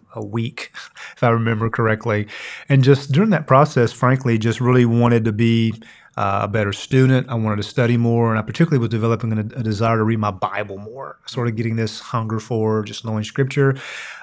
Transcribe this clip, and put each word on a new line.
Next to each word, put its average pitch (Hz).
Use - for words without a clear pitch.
a 110
week, 113
<laughs> -
if -
I 123
remember 113
correctly. 107
And 135
just 135
during 202
that 151
process, 135
frankly, 127
just 110
really 123
wanted 117
to 113
be, 113
uh, 101
a 104
better 101
student. 131
I 123
wanted 110
to 101
study 120
more, 117
and 113
I 107
particularly 151
was 117
developing 113
a, 110
a 110
desire 110
to 107
read 113
my 104
Bible 98
more, 127
sort 120
of 113
getting 113
this 110
hunger 110
for 110
just 107
knowing 110
Scripture. 135